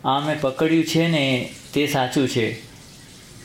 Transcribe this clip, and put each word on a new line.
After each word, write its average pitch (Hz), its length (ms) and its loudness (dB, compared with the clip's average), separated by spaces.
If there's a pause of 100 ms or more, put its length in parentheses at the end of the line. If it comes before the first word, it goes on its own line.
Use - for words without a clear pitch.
આ 135 140 2
મેં 151 220 -2
પકડ્યું 160 420 2
છે 165 240 2
ને 139 420 0 (240)
તે 143 140 2
સાચું 127 400 2
છે, 117 300 -2 (880)